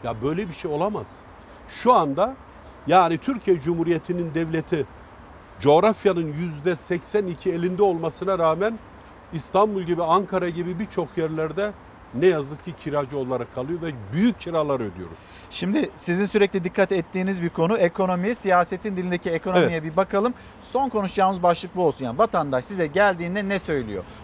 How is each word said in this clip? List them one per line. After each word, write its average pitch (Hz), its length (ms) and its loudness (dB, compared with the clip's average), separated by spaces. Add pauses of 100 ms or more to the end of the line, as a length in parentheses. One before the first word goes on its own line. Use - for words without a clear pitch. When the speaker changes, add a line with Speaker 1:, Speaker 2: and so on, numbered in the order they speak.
Speaker 1:
Ya 113 180 -6
böyle 165 260 -2
bir 160 60 -10
şey 170 160 -8
olamaz. 165 460 -4 (520)
Şu - 240 2
anda 190 440 2 (500)
yani 170 320 6
Türkiye 196 420 0
Cumhuriyeti'nin 165 760 -2
devleti 160 520 -2 (760)
coğrafyanın 170 720 4
yüzde 160 440 -4
seksen 185 500 -4
iki 180 260 -4
elinde 180 300 0
olmasına 180 560 0
rağmen 170 400 0 (540)
İstanbul 190 500 0
gibi, 175 200 -2
Ankara 180 460 2
gibi 170 300 -6
birçok 180 300 -4 (100)
yerlerde 160 540 -4 (420)
ne 131 120 2
yazık 151 380 0
ki 175 160 -10
kiracı 143 380 -4
olarak 123 360 -4
kalıyor 156 280 -6
ve 165 80 -6 (220)
büyük 202 280 2
kiralar 156 340 -2
ödüyoruz. 90 440 -8 (320)
Speaker 2:
Şimdi 196 460 -2
sizin 180 300 -2
sürekli 196 380 2
dikkat 190 280 0
ettiğiniz 185 500 -2
bir 170 60 0
konu 180 300 0
ekonomi, 185 560 0
siyasetin 185 600 0
dilindeki 180 340 -4
ekonomiye 175 400 2
Speaker 1:
Evet. 160 120 -4
Speaker 2:
bir 160 140 -4
bakalım. 202 380 2 (280)
Son 262 260 -2
konuşacağımız 190 540 0
başlık 175 340 2
bu 180 60 0
olsun. 139 220 0
Yani 123 140 -4
vatandaş 151 460 0
size 180 220 -2
geldiğinde 185 640 0
ne 196 100 -2
söylüyor? 110 460 -4 (200)